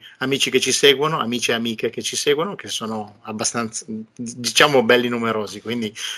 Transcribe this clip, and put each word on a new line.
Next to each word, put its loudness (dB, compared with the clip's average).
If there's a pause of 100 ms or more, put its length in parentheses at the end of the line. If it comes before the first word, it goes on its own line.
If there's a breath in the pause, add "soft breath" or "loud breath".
(180 loud breath)
amici 0
che 4
ci 0
seguono, 2
amici -2
e 2
amiche -2
che -8
ci -6
seguono, 0
che -14
sono -8
abbastanza, -4
diciamo, 2
belli 4
numerosi, -2
quindi, -6 (240 loud breath)